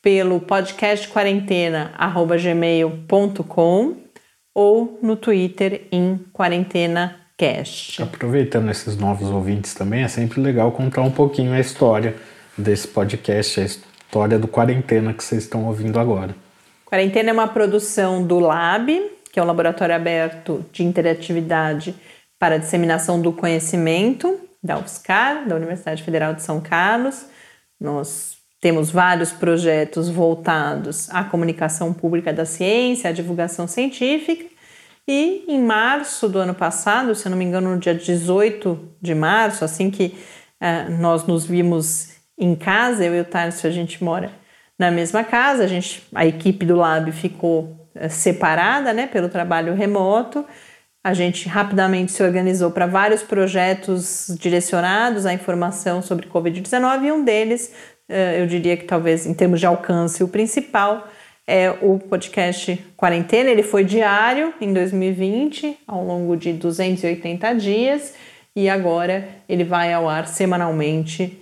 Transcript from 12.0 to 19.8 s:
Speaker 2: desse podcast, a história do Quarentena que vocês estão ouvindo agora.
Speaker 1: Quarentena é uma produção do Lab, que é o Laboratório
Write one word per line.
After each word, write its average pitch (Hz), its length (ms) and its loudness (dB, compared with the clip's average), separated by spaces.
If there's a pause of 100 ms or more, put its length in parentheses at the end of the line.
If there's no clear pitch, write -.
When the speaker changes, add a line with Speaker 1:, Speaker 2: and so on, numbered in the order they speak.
Speaker 2:
desse 104 300 0
podcast, 104 720 -2
a 95 60 0
história - 760 -2
do 110 80 -2
Quarentena 117 680 2
que - 80 -10
vocês 113 220 -4
estão 113 220 -4
ouvindo 110 340 -2
agora. 98 340 0 (520)
Speaker 1:
Quarentena 202 460 2
é - 20 2
uma 226 140 2
produção 208 760 0
do 175 160 2
Lab, 202 720 2 (220)
que 190 60 0
é 175 40 2
o - 20 2
Laboratório 170 480 0